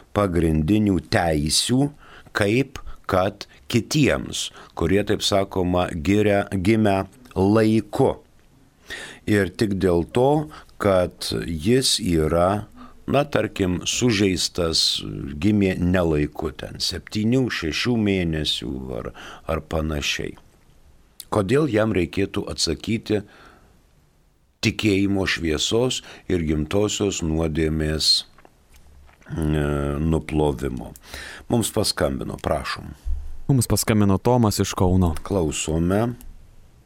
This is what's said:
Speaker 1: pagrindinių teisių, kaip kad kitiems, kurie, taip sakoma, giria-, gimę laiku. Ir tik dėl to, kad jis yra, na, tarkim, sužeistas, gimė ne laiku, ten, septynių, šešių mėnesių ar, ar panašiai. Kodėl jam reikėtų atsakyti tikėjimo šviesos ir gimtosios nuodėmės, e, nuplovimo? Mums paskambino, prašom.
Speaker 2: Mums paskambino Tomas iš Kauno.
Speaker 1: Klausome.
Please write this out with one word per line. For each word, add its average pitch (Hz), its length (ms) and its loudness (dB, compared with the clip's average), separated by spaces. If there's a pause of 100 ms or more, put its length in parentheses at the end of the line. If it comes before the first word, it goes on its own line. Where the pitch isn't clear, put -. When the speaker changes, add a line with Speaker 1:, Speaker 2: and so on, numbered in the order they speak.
Speaker 1:
pagrindinių 90 960 2
teisių, 87 840 0 (400)
kaip 117 500 0 (220)
kad 95 420 0 (200)
kitiems, 110 840 0 (200)
kurie, 90 320 0
taip 101 200 -2
sakoma, 90 640 0
giria-, 101 600 2
gimę 98 560 2 (280)
laiku. 110 840 2 (1080)
Ir 101 280 2
tik 101 280 -2
dėl 87 260 2
to, 143 460 2 (280)
kad - 560 0
jis 82 640 0
yra, 85 680 2 (360)
na, 139 220 0
tarkim, 98 580 -2
sužeistas, 92 1200 0 (300)
gimė 95 460 2
ne 90 240 2
laiku, 76 480 0
ten, - 320 -12
septynių, 110 640 -2
šešių 92 520 -2
mėnesių 82 720 -2 (180)
ar, 60 220 -8 (300)
ar 80 200 -4
panašiai. 78 720 -4 (920)
Kodėl 117 440 0
jam 104 240 2
reikėtų 95 520 -2
atsakyti 98 760 -2 (1400)
tikėjimo 98 680 0
šviesos 82 720 -2 (240)
ir 90 180 0
gimtosios 90 800 0
nuodėmės, 78 840 0 (1200)
e, 80 160 -4 (540)
nuplovimo? 73 920 -2 (540)
Mums 117 260 0
paskambino, 78 680 -2
prašom. 78 520 -4 (540)
Speaker 2:
Mums 127 220 2
paskambino 104 520 2
Tomas 120 400 2
iš 98 160 0
Kauno. 90 440 4
Speaker 1:
Klausome. 90 960 0 (720)